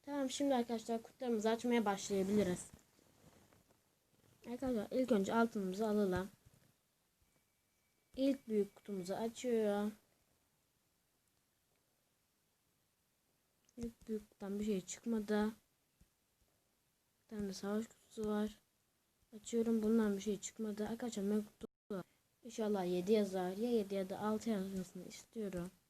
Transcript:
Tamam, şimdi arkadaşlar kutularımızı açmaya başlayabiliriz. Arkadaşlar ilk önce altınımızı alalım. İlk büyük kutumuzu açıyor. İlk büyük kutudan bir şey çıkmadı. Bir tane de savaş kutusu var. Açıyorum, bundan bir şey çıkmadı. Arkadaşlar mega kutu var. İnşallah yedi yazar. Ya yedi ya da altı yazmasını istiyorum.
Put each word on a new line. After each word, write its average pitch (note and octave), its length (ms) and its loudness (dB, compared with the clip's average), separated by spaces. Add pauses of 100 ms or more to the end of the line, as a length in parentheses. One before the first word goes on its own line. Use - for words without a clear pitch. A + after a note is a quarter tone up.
Tamam, C#4 240 -2
şimdi C#4 260 2
arkadaşlar A#3 480 -2
kutularımızı A3+ 460 -2
açmaya A#3 360 2
başlayabiliriz. G3 840 2 (1800)
Arkadaşlar B3 400 -2
ilk B3+ 200 2
önce G3 220 4
altınımızı A3 540 2
alalım. G3+ 440 2 (1800)
İlk C4+ 320 0
büyük G3+ 280 0
kutumuzu F#3+ 380 -6
açıyor. A3 800 0 (3750)
İlk A#3 300 -8
büyük G#3+ 220 -4
kutudan G3+ 300 -6
bir G#3 60 -2
şey G3+ 160 0
çıkmadı. G#3+ 720 0 (1700)
Bir - 40 -20
tane G#3 200 -6
de F#3+ 60 -6
savaş G#3 340 -2
kutusu - 420 -8
var. G#3+ 280 0 (800)
Açıyorum, A3+ 480 2
bundan G#3+ 340 4
bir G3 40 -6
şey G3+ 180 -2
çıkmadı. G#3+ 480 -6
Arkadaşlar A3+ 360 -4
mega G#3 220 2
kutu - 220 -18 (240)
var. F#3 120 -6 (400)
İnşallah G#3+ 420 0
yedi F3+ 260 2
yazar. F#3+ 460 2
Ya A#3 140 0
yedi G3+ 240 2
ya F#3+ 140 -2
da G3 100 -6
altı G#3+ 300 0
yazmasını F#3+ 560 -4
istiyorum. F#3 680 -6 (180)